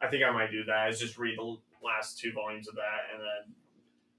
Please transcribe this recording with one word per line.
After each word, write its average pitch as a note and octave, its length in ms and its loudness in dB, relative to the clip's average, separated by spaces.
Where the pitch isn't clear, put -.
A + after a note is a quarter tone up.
I C3 80 2
think C3+ 160 6
I B2+ 60 8
might A2 200 2
do G#2+ 140 -2
that, A2 260 4
is A2+ 80 -2
just A#2 200 -4
read A2+ 200 -2
the A2+ 40 -4
l-, A2+ 200 -6
last A2 360 -2
two A2+ 140 -4
volumes G#2+ 360 -4
of G#2+ 80 -12
that G#2+ 360 -2
and G#2+ 80 -8
then G#2+ 340 -6